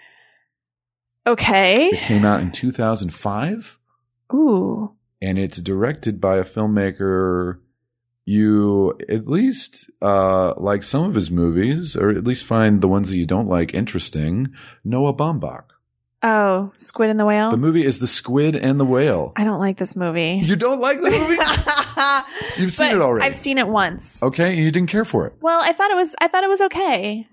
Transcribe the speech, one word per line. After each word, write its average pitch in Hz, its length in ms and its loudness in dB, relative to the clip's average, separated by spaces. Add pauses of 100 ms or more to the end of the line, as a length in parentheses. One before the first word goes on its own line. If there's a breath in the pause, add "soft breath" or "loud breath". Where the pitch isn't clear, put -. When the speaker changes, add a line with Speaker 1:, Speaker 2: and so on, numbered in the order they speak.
(1300 soft breath)
Speaker 1:
Okay. 220 640 4
Speaker 2:
It 415 140 0
came - 240 2
out 208 160 4
in 87 100 -4
two 123 200 -4
thousand 110 420 -2
five. 139 640 -6 (560)
Speaker 1:
Ooh. 214 600 0 (280)
Speaker 2:
And 95 160 -2
it's 98 200 -4
directed 98 640 -4
by 95 180 2
a 92 60 0
filmmaker 95 1160 -2 (680)
you 104 720 2 (120)
at 110 180 -4
least, 220 640 -4 (120)
uh, 95 560 2
like 101 260 -2
some 143 200 -2
of 190 120 -2
his 90 140 -2
movies, 92 680 0
or 98 140 2
at 95 140 0
least 123 220 -4
find 110 360 4
the 101 60 2
ones 95 220 0
that 95 80 -2
you 85 80 0
don't 95 240 -2
like 87 240 0
interesting, 90 800 -4 (320 loud breath)
Noah 131 280 0
Baumbach. 139 500 -4 (600)
Speaker 1:
Oh, 196 520 0
Squid - 320 -2
and 214 100 0
the 208 60 2
Whale? 214 260 2
Speaker 2:
The 165 60 0
movie 160 260 2
is 135 160 0
The 120 80 -4
Squid 147 480 0
and 135 240 0
the 139 60 2
Whale. 127 500 2
Speaker 1:
I 208 80 -2
don't 214 160 -2
like 196 180 -2
this 185 200 -6
movie. 170 440 -2
Speaker 2:
You 175 140 2
don't 247 240 0
like 277 220 0
the 370 100 2
movie? 339 240 0
Speaker 1:
<laughs> 285 1300 -2
Speaker 2:
You've 185 100 0
seen 302 200 0
Speaker 1:
But 214 40 2
Speaker 2:
it 185 60 4
already. 123 240 2
Speaker 1:
I've 269 100 -2
seen 269 220 -2
it 247 100 0
once. 202 560 -2
Speaker 2:
Okay, 165 300 0
and 165 60 -2
you 156 120 2
didn't 175 180 0
care 214 140 0
for 101 240 -2
it. - 140 -12
Speaker 1:
Well, 330 200 2
I 339 120 2
thought 403 180 0
it 381 60 2
was, 359 240 0
I 330 80 2
thought 370 160 0
it 381 40 0
was 392 120 2
okay. 226 720 -2